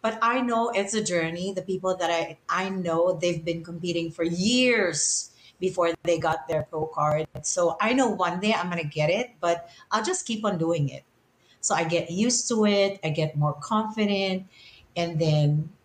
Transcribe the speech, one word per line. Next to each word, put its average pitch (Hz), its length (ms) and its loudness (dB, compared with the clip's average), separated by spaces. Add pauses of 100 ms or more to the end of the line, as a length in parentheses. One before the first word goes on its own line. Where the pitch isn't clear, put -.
But 220 240 -2
I 254 160 2
know 233 320 0
it's 202 240 0
a 214 80 0
journey. 175 480 -2
The 185 80 -4
people 185 400 -2
that 170 80 0
I, 165 400 -2
I 185 240 -2
know, 175 400 2
they've 165 320 0
been 170 180 -4
competing 170 460 -4
for 165 160 -4
years 202 1040 2 (300)
before 175 340 0 (100)
they 165 160 2
got 156 320 -2
their 156 160 0
pro 156 240 -4
card. 151 320 0 (200)
So 170 360 0
I 220 140 2
know 262 180 4
one 180 320 -2
day 214 80 2
I'm 175 160 0
gonna 170 160 -4
get 151 260 0
it, 233 300 -2
but 170 300 0 (220)
I'll 214 120 0
just 370 240 -2
keep 214 160 -4
on 196 140 0
doing 160 320 0
it. 131 140 -12 (580)
So - 120 -2
I 165 140 2
get 165 240 0
used 226 400 0
to 214 160 4
it, 202 360 2
I 160 120 0
get 151 240 0
more 147 140 2 (100)
confident, 202 840 0 (520)
and 170 200 -2
then 151 520 2 (140)